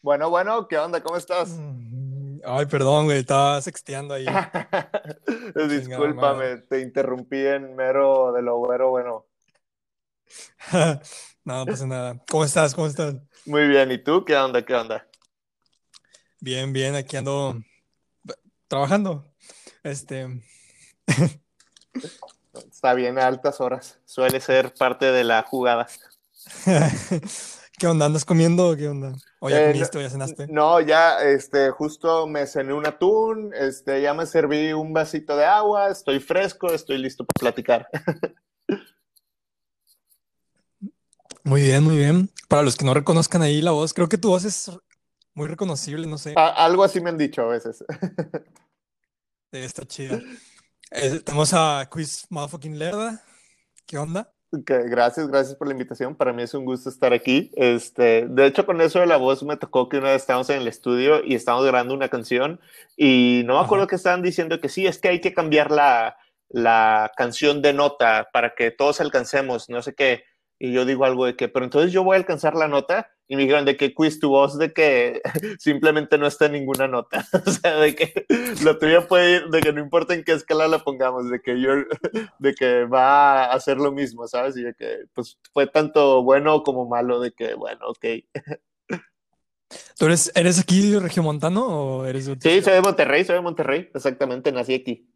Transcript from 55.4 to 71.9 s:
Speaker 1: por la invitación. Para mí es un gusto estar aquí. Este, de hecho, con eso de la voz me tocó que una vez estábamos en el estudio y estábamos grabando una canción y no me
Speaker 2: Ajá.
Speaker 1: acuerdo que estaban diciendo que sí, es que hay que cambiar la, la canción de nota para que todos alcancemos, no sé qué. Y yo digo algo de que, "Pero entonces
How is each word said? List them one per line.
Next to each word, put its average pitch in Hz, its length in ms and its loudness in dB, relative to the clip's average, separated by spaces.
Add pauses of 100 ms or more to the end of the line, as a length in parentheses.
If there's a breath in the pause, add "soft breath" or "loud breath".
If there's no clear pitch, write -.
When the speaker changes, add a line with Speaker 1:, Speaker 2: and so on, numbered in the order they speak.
Speaker 1:
por 156 100 -8
la 139 80 -4
invitación. 127 400 -8
Para 127 180 -2
mí 120 100 -6
es 117 120 -10
un 139 100 -6
gusto 127 240 -6
estar 127 240 0
aquí. 127 440 0
Este, 120 720 2
de 127 180 4
hecho, 139 180 2
con 175 160 0
eso 165 200 4
de 180 60 4
la 165 100 4
voz 131 260 0
me 147 140 -8
tocó 127 320 -2
que 139 100 -2
una 135 140 0
vez 135 100 2
estábamos 127 280 -2
en 139 120 -2
el 120 60 -4
estudio 127 560 2
y 135 100 -2
estábamos 123 320 0
grabando 127 280 0
una 135 140 -4
canción 131 520 -4 (360 soft breath)
y 123 480 4
no 120 100 0
me 147 60 4
Speaker 2:
Ajá. 185 60 2
Speaker 1:
acuerdo 196 220 2
que 190 80 -2
estaban 180 260 0
diciendo 165 380 -2
que - 80 -6
sí, 190 180 -4
es 180 120 -2
que 196 100 0
hay 175 120 0
que 175 140 -2
cambiar 151 380 2
la, 131 440 2 (320 soft breath)
la 110 680 2
canción 143 440 0
de 143 120 4
nota 135 600 2
para 120 220 0
que 117 160 0
todos 143 300 0
alcancemos, 135 680 -2
no 120 140 -6
sé 135 120 -10
qué. 131 280 2 (360 soft breath)
Y 127 140 -6
yo 127 140 2
digo 135 180 0
algo 127 220 2
de 123 100 -2
que, 120 120 -4
"Pero 127 180 -4
entonces 156 260 2